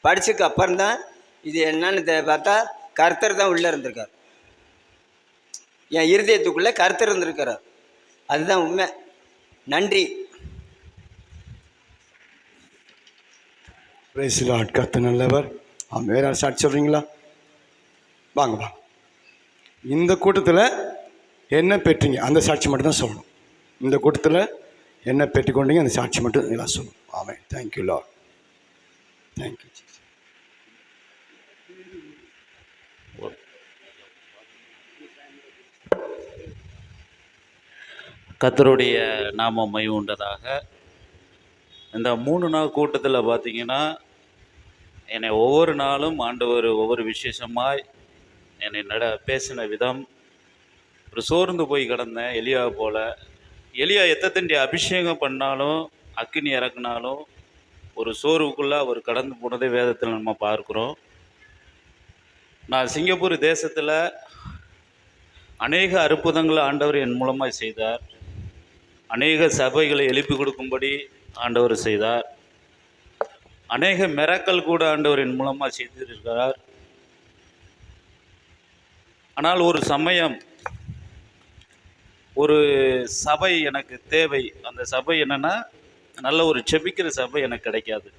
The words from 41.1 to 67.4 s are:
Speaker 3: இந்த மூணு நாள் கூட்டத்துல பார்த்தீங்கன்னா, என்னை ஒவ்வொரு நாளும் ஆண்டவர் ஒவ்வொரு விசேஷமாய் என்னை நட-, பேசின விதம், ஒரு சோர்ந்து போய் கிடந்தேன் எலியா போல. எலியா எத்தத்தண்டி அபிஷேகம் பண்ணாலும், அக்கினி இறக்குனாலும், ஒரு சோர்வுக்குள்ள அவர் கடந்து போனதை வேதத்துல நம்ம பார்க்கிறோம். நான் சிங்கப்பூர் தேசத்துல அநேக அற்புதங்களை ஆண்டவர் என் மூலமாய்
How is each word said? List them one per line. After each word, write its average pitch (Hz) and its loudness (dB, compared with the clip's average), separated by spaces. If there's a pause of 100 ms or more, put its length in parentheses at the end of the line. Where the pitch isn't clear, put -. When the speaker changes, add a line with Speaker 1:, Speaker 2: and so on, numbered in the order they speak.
Speaker 3:
இந்த 117 0
மூணு 160 -2
நாள் 156 0
கூட்டத்துல 139 0
பார்த்தீங்கன்னா, 120 -4 (1080)
என்னை 113 -6
ஒவ்வொரு 143 4
நாளும் 143 -2
ஆண்டவர் 120 0
ஒவ்வொரு 113 0
விசேஷமாய் 120 -6 (760)
என்னை 104 -8
நட-, 110 -4
பேசின 127 -6
விதம், 127 -4 (1040)
ஒரு 117 -8
சோர்ந்து 170 0
போய் 135 0
கிடந்தேன் 120 -6
எலியா 123 0
போல. 110 -4 (560)
எலியா 170 2
எத்தத்தண்டி 180 0
அபிஷேகம் 170 0
பண்ணாலும், 139 -4 (220)
அக்கினி 143 -6
இறக்குனாலும், 123 -4 (720)
ஒரு 113 -6
சோர்வுக்குள்ள 147 0
அவர் 123 -2
கடந்து 127 -4
போனதை 123 -4
வேதத்துல 120 0
நம்ம 110 -4
பார்க்கிறோம். 107 -4 (1700)
நான் 131 0
சிங்கப்பூர் 180 0
தேசத்துல 156 0 (1500)
அநேக 175 2
அற்புதங்களை 156 2
ஆண்டவர் 143 0
என் 127 -2
மூலமாய் 131 -2